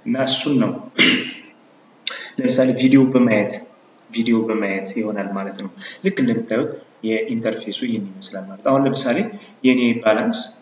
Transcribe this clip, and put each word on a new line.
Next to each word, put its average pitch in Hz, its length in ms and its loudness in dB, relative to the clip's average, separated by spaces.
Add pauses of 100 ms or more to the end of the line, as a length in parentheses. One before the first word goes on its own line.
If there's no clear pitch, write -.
እና 117 220 -2
እሱን 143 340 2
ነው 113 140 2 (260)
<clears throat> - 1400 -4
ለምሳሌ 127 400 4
ቪዲዮ 131 320 6
በማየት፣ 113 460 2 (560)
ቪዲዮ 113 320 0
በማየት 101 520 -2
ይሆናል 101 380 -4
ማለት 98 280 -6
ነው። 98 100 -10 (320)
ልክ 190 180 0
እንደምታዩት 120 520 0 (320)
የኢንተርፌሱ 110 800 -2
ይህን 110 220 -2
ይመስላል 95 400 -10
ማለት 98 160 -16
ነው። 135 80 0
አሁን 139 140 4
ለምሳሌ 127 340 2 (460)
የኔ 127 180 4 (160)
ባላንስ፣ 110 440 2 (200)